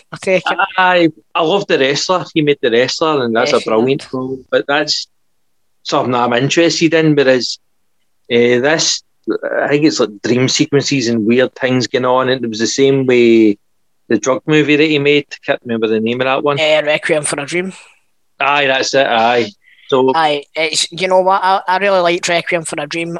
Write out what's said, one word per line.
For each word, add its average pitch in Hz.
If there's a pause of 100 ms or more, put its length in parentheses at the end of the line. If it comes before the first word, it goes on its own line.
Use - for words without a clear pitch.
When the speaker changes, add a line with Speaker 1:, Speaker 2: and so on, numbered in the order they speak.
(120)
Speaker 1:
I 160
take 185
it. 180 (220)
Speaker 2:
Aye, 180 (260)
I 175
love 135
The 165
Wrestler. 143
He 160
made 147
The 123
Wrestler, 131
and 113
that's 127
Speaker 1:
Yes, 117
Speaker 2:
a -
Speaker 1:
he -
Speaker 2:
brilliant 123
Speaker 1:
did. -
Speaker 2:
film. 131
But 131
that's 151 (720)
something 127
I'm 123
interested 156
in, 160
whereas, 131 (720)
eh, 120
this, 151 (580)
I 107
think 147
it's, 151
like, 107
dream 123
sequences 135
and 113
weird 120
things 127
going 123
on. 127
And 127
it 117
was 107
the 113
same 135
way 117 (480)
the 117
drug 131
movie 151
that 147
he 151
made. 147 (180)
Can't 143
remember 113
the 110
name 117
of 127
that 135
one. 143
Speaker 1:
Eh, 151
Requiem 151
for 151
a 143
Dream. 180 (680)
Speaker 2:
Aye, 143
that's 131
it, 135
aye. 117 (380)
So 131
Speaker 1:
Aye, 151 (100)
it's, 156
you 180
know 185
what? 190
I, 190
I 185
really 196
liked 175
Requiem 170
for 160
a 147
Dream. 170